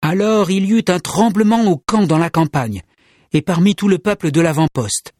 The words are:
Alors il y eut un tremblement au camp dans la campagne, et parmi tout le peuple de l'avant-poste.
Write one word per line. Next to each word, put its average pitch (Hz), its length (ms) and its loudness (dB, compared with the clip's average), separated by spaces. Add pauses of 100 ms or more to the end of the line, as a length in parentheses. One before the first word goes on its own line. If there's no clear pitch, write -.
Alors 196 500 0
il 196 140 0
y 190 60 -2
eut 226 180 0
un 180 100 0
tremblement 220 640 0
au 180 120 2
camp 208 280 0
dans 156 120 2
la 165 120 0
campagne, 127 520 -2 (520)
et 151 80 2
parmi 180 340 0
tout 202 120 -2
le 185 120 2
peuple 196 320 -2
de 156 100 2
l'avant-poste. 151 800 -2